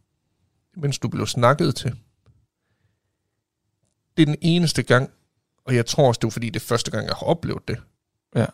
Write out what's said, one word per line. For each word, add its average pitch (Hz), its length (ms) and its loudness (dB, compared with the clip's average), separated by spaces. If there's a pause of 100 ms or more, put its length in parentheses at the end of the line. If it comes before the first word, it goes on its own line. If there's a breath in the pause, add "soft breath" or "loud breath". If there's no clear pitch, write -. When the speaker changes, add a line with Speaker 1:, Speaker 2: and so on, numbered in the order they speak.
(760)
Speaker 1:
mens 143 220 -4
du 120 100 -4
blev - 180 -4
snakket 127 480 2
til. - 220 -8 (2250)
Det 170 60 6
er 147 40 4
den 151 140 0
eneste 170 420 2
gang, 127 280 2 (560)
og 127 80 0
jeg 117 120 2
tror 139 220 4
også, 117 100 0
det 120 80 -4
var 107 40 -2
fordi, 117 200 -6
det 104 120 -8
er - 40 -12
første - 240 -2
gang, 107 160 -6
jeg - 80 -4
har - 120 -10
oplevet - 420 -4
det, - 80 -4 (580)
Speaker 2:
Ja. 117 200 2